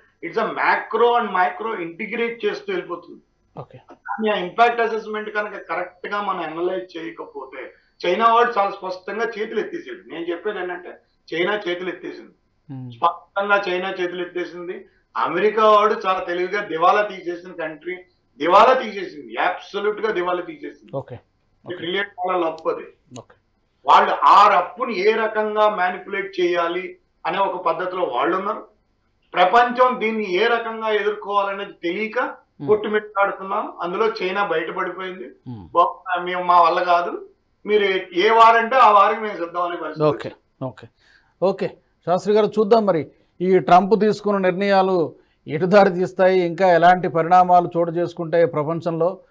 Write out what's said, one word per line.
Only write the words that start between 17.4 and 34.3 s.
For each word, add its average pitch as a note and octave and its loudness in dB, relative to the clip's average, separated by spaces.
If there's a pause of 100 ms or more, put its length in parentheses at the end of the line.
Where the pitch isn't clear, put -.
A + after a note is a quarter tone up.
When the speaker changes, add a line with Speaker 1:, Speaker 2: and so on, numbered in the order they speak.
Speaker 1:
కంట్రీ, E3 -10 (340)
దివాలా G3+ 6
తీసేసింది, F#3 -8
అబ్సల్యూట్ G3+ -4
గా G#3+ -4
దివాలా F3 -4
తీసేసింది. D3 -14
Speaker 2:
ఓకే, - -12 (480)
ఓకే. F3 -12
Speaker 1:
ట్రిలియన్ F#3+ -4
డాలర్ల F3+ -4
అప్పు D#3+ -4
అది. - -6 (320)
Speaker 2:
ఓకే. - -20 (440)
Speaker 1:
వాళ్ళు F#3+ 4 (100)
ఆ G3 8
రప్పుని G#3+ -4
ఏ A3 4
రకంగా G#3+ 0
మానిప్యులేట్ F#3+ -4
చేయాలి F3 -2 (280)
అనే F3+ -4
ఒక F#3 -2
పద్ధతిలో F3+ -2
వాళ్ళు D3 -2
ఉన్నారు. G#3 -6 (720)
ప్రపంచం A#3+ 2
దీన్ని G#3+ -4
ఏ G#3 2
రకంగా A3+ -2
ఎదుర్కోవాలనేది G3+ -2 (100)
తెలియక G#3+ -4 (260)
Speaker 2:
Hmm. C#3+ -4
Speaker 1:
కొట్టుమిట్టాడుతున్నాం. G#3 -2 (100)
అందులో G3 -2 (160)
చైనా G3 -2